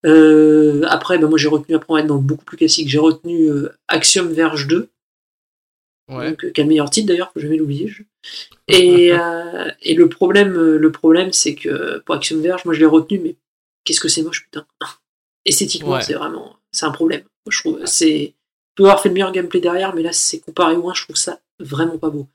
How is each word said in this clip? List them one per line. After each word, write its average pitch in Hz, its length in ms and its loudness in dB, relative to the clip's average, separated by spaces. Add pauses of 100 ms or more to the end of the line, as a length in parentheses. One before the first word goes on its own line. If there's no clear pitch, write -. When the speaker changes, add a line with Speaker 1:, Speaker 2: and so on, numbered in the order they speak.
Speaker 1:
Euh, 156 800 6
après, 180 300 -2
bah, 156 100 2
moi, 156 100 2
j'ai 147 100 0
retenu, 151 280 -2
après, 156 140 -4
on 165 60 0
va 151 60 2
être 156 60 -2
dans 147 80 0
le 135 60 -2
beaucoup 139 240 -4
plus - 120 -20
classique, 160 320 0
j'ai 143 100 0
retenu, 160 500 0
euh, 143 200 -4 (180)
Axiom 170 440 0
Verge 156 360 -2
deux. 165 220 -2 (1200)
Speaker 2:
Ouais. 127 200 -8
Speaker 1:
Donc, 156 140 -10
euh, - 80 -6
quel 147 140 0
meilleur 151 220 2
titre, 214 180 -2
d'ailleurs, 180 260 -2
faut 160 60 -10
jamais 151 180 -4
l'oublier, 151 300 -4
je... - 160 -14 (640)
Et, 180 440 6
Speaker 2:
<laughs> - 20 4
Speaker 1:
euh, 170 580 -6 (100)
et 165 120 -2
le 165 160 6
problème, 196 480 2
euh, 160 200 4
le 156 140 2
problème, 170 400 2
c'est - 240 -2
que - 440 -8
pour - 160 -6
Axiom 156 260 -6
Verge, 180 240 -4
moi, 170 80 -2
je 156 60 -4
l'ai 160 60 6
retenu, 160 340 2
mais 160 160 -8 (500)
qu'est-ce 160 160 -2
que 156 80 -4
c'est 160 120 -2
moche, 165 220 -8
putain. - 220 -16 (800)
Esthétiquement, 151 480 -4
Speaker 2:
Ouais. 131 80 -4
Speaker 1:
c'est 135 120 -8
vraiment, - 440 -12 (140)
c'est - 140 -8
un - 60 -4
problème. 151 300 -4 (240)
Moi, - 60 -10
je - 80 -4
trouve, - 260 -6
c'est, 151 500 -2
on - 400 -20
peut 196 80 2
avoir 196 180 6
fait 202 80 0
le 180 60 -2
meilleur 190 160 -2
gameplay 180 300 -4
derrière, 180 340 -2
mais 165 80 -4
là, 165 100 -4
c'est - 260 -4
comparé 165 360 -2
au 175 140 -4
un, 180 40 -10
je - 100 -8
trouve - 140 -16
ça - 220 -8 (200)
vraiment 156 380 -6
pas 160 120 -6
beau. 147 260 -10